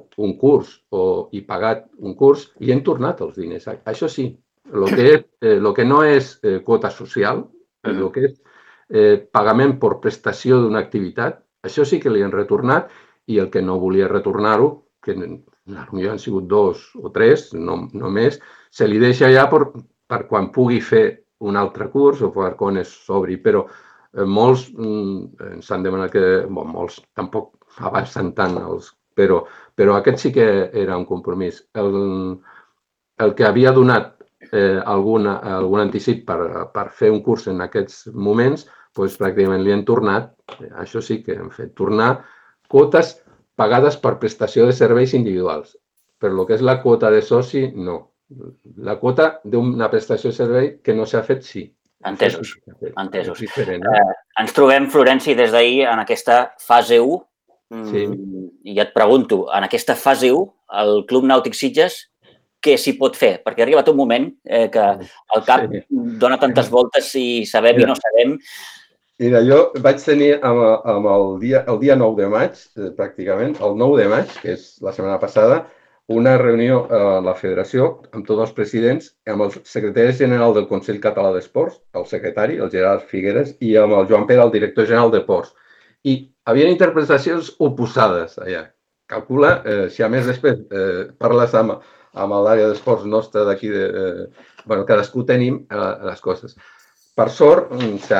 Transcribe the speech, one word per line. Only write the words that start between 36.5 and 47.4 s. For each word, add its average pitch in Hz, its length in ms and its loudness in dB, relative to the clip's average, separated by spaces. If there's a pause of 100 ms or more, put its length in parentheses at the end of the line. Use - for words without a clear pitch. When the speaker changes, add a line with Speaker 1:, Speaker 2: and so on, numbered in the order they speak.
Speaker 1:
per 101 200 -8
fer - 180 0
un 107 140 0
curs - 240 -4
en 92 140 -6
aquests 95 520 -8
moments, 117 540 0 (260)
pues, 95 240 -6
pràcticament 95 460 -2
li 101 80 2
han 104 140 -2
tornat, 110 440 -2 (300)
eh, - 180 -20
això 95 240 -10
sí 110 220 -6
que 92 100 -8
hem 87 160 -12
fet, - 240 -18
tornar 110 500 -2 (440)
quotes 147 520 2 (360)
pagades 120 420 2
per 110 220 -2
prestació 113 480 0
de 123 60 2
serveis 127 400 2
individuals. 90 640 -4 (440)
Per 98 120 -2
lo 92 140 -2
que 113 80 0
és 110 80 0
la 131 200 2
quota 117 280 2
de 107 120 4
soci, 120 540 -2